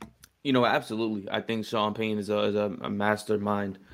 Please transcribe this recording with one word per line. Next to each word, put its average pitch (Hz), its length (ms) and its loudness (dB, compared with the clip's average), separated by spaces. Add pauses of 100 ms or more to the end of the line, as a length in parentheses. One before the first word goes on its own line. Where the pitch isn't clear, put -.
(440)
You 143 80 2
know, 127 120 6
absolutely. 110 680 0
I 107 80 0
think 110 260 -2
Sean 107 280 0
Payton 110 240 0
is 101 120 -4
a, 104 140 2
is 104 100 2
a, 104 180 0 (100)
a - 60 -4
mastermind 104 920 0 (140)